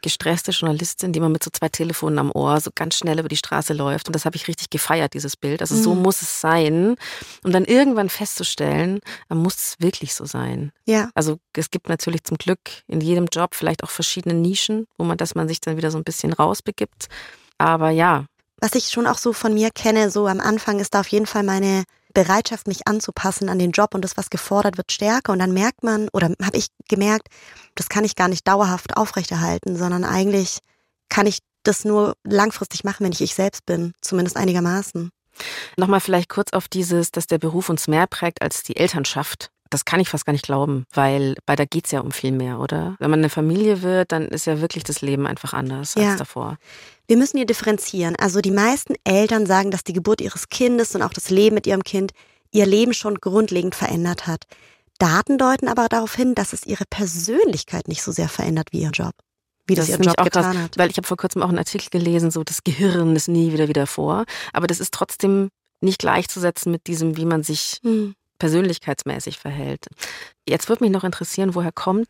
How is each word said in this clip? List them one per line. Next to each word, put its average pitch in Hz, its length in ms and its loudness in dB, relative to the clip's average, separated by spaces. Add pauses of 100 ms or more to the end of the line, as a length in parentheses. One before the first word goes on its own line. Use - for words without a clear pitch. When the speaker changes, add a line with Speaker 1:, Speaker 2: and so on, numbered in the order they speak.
Speaker 1:
gestresste 165 500 -2
Journalistin, 165 640 -2
die 156 60 0
immer 165 100 2
mit 160 160 0
so 165 40 -6
zwei - 200 -4
Telefonen 156 500 -2
am 143 100 0
Ohr 143 300 2
so - 160 -6
ganz 160 220 -4
schnell 160 200 0
über 160 120 -2
die 151 80 -4
Straße 156 340 -2
läuft. 147 380 -2
Und 165 80 -2
das - 80 -4
habe 156 100 -2
ich - 140 -8
richtig - 200 -8
gefeiert, 156 440 0
dieses 143 240 -8
Bild. 147 240 -4
Also 170 160 -2
so 220 180 4
Speaker 2:
Mhm. 180 60 2
Speaker 1:
muss 190 200 2
es - 200 -6
sein, 165 540 4 (500)
um 185 80 2
dann 185 100 6
irgendwann 240 460 4
festzustellen, 170 920 -2 (300)
dann 165 80 -2
muss 170 180 0
es - 240 -6
wirklich 170 340 -2
so - 120 -8
sein. 127 480 -6 (120)
Speaker 2:
Ja. 220 300 2
Speaker 1:
Also 156 220 0 (180)
es - 160 -4
gibt - 160 -8
natürlich 165 380 -4
zum 165 120 -2
Glück - 220 -2 (280)
in 160 120 -2
jedem 175 320 2
Job 170 240 -2
vielleicht 160 300 -2
auch - 60 -10
verschiedene 170 440 -2
Nischen, 196 520 0 (100)
wo 170 80 -2
man, 170 120 2
dass 170 180 -2
man 160 120 0
sich 160 140 -6
dann 160 160 -2
wieder 160 140 0
so 156 80 -2
ein 160 40 -4
bisschen 160 300 -4
rausbegibt. - 720 -2 (500)
Aber 160 340 4
ja. 160 340 4 (340)
Speaker 2:
Was 220 160 0
ich - 140 0
schon 240 180 0
auch 247 100 2
so 240 140 0
von 220 220 0
mir 214 180 2
kenne, 220 400 2
so 208 160 0
am 190 140 0
Anfang 214 380 0
ist 202 160 -4
da 202 40 4
auf 190 80 0
jeden 208 200 2
Fall 208 160 -2
meine 190 420 2 (280)
Bereitschaft, 202 540 2
mich 190 220 -6
anzupassen 196 580 -2
an 185 100 0
den 180 140 2
Job 202 240 2
und 190 80 -2
das, - 140 -6
was 196 120 -6
gefordert 202 460 0
wird, 185 160 -6
stärker. 220 400 0
Und 185 80 2
dann 185 140 2
merkt 208 280 0
man, 214 300 0
oder 175 220 2 (100)
habe 190 140 0
ich - 100 -2 (220)
gemerkt, 214 400 2 (460)
das - 120 -8
kann 208 160 0
ich 208 140 -2
gar 180 100 4
nicht 180 180 -4
dauerhaft 190 520 2
aufrechterhalten, 175 800 -2
sondern 180 260 0
eigentlich 190 560 0 (480)
kann 202 180 2
ich 202 140 0 (240)
das 208 220 0
nur 208 300 2 (100)
langfristig 202 580 0
machen, 202 220 -2
wenn 180 80 0
ich - 80 -6
ich - 120 -2
selbst - 320 -2
bin, 170 360 -2
zumindest 180 340 -2
einigermaßen. 175 760 0 (680)
Speaker 1:
Nochmal 190 240 4
vielleicht 180 260 2
kurz - 240 -4
auf 190 160 0
dieses, 175 440 0
dass 170 160 -4
der 165 100 2
Beruf 165 320 -2
uns 160 180 -2
mehr 160 200 4
prägt - 340 -4
als - 220 -2
die - 120 -8
Elternschaft. - 760 -2 (200)
Das - 160 -4
kann 180 160 2
ich 175 80 0
fast - 160 -4
gar 147 80 0
nicht 143 100 -2
glauben, 139 400 -2 (100)
weil 139 420 2 (100)
bei 143 100 2
der 143 100 2
geht's - 260 -4
ja 139 100 0
um 135 100 -6
viel 131 220 -2
mehr, 127 260 -4
oder? 160 400 -4
Wenn 147 100 0
man 156 120 4
eine 151 80 4
Familie 185 520 2
wird, 185 300 0
dann 160 160 -2
ist - 180 -6
ja 156 140 0
wirklich 165 240 -4
das - 160 -6
Leben 139 260 -2
einfach - 280 -6
anders 135 420 -6
Speaker 2:
Ja. 208 140 4
Speaker 1:
als 196 100 0
davor. 123 380 -8 (500)
Speaker 2:
Wir 226 80 6
müssen 277 220 4
hier 254 80 0
differenzieren. 196 720 0
Also 196 240 0
die 190 100 2
meisten 226 440 2 (100)
Eltern 208 400 4
sagen, 190 260 4
dass 190 140 -4
die 180 80 -6
Geburt 185 260 2
ihres - 300 -8
Kindes 240 440 2
und 190 80 -2
auch - 120 0
das - 160 -8
Leben 208 260 6
mit 202 120 0
ihrem 190 180 2
Kind 196 260 -2 (400)
ihr 208 140 4
Leben 220 280 4
schon 208 220 -4
grundlegend 185 580 0
verändert 170 540 -4
hat. 165 160 -6 (560)
Daten 185 380 4
deuten 262 320 2
aber 233 180 2
darauf 226 280 -2
hin, 254 200 2
dass 202 160 -2
es - 140 -10
ihre - 240 -4
Persönlichkeit 185 960 -2
nicht 165 160 -6
so - 80 -6
sehr 165 160 -2
verändert 160 440 -2
wie 170 100 -2
ihr 156 100 -2
Job, 175 220 -4 (540)
wie 185 80 4
das 160 100 2
Speaker 1:
Das 160 60 0
Speaker 2:
ihr 185 40 0
Speaker 1:
finde 180 140 4
Speaker 2:
Job 170 60 4
Speaker 1:
ich - 40 4
auch 180 60 6
Speaker 2:
getan 175 180 4 (100)
Speaker 1:
krass, 175 100 -2
Speaker 2:
hat. - 140 -8
Speaker 1:
weil 180 140 6
ich - 60 -8
habe 180 100 -4
vor 185 100 -4
kurzem 185 260 -4
auch 180 60 2
einen 170 100 2
Artikel - 320 -6
gelesen, 170 380 2
so 160 140 -2
das - 220 -8
Gehirn 170 500 2
ist 156 140 0
nie 165 240 2
wieder, 156 160 2
wieder 143 180 2
vor. 160 380 -2 (260)
Aber 175 160 0
das 175 140 -2
ist - 120 -6
trotzdem 196 540 0 (320)
nicht 190 200 0
gleichzusetzen 175 760 0
mit - 140 -6
diesem, 160 280 -2
wie 160 100 -2
man 165 180 2
sich - 400 -6
Speaker 2:
Hm. 214 320 0 (460)
Speaker 1:
persönlichkeitsmäßig 143 800 -4
verhält. 143 480 -8 (600)
Jetzt - 220 0
würde 233 140 2
mich 208 80 4
noch 190 120 0
interessieren, 185 520 -2
woher 170 160 -2
kommt 202 380 0